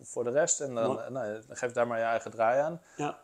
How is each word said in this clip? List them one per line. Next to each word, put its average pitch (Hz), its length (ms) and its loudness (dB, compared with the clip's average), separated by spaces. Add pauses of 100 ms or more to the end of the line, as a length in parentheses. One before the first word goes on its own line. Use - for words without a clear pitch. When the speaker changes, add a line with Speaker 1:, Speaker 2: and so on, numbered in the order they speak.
Speaker 1:
voor - 200 -4
de 120 60 0
rest. 151 320 2
En 131 140 -4
dan, 113 120 2
Speaker 2:
Mooi. 131 180 -2
Speaker 1:
eh, 120 60 -8
nou, 113 360 -6
dan - 100 -14
geef 123 140 -2
daar 120 160 2
maar 117 120 -2
je 113 60 2
eigen 113 260 0
draai 113 300 4
aan. 165 200 -2 (140)
Speaker 2:
Ja. 147 280 -4